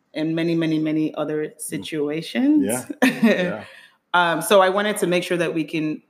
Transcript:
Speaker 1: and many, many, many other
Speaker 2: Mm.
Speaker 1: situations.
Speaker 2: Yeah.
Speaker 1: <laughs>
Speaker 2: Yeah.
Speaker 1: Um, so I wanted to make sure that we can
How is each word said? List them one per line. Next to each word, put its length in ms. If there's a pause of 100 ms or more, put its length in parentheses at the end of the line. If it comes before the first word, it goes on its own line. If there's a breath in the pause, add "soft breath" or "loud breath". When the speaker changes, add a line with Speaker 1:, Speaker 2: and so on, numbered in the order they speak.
(120)
Speaker 1:
and 220
many, 200
many, 240
many 360
other 340
Speaker 2:
Mm. 120
Speaker 1:
situations. 1040
Speaker 2:
Yeah. 220 (160)
Speaker 1:
<laughs> 200
Speaker 2:
Yeah. 420 (480 loud breath)
Speaker 1:
Um, 300
so 180
I 80
wanted 300
to 100
make 160
sure 120
that 160
we 120
can 460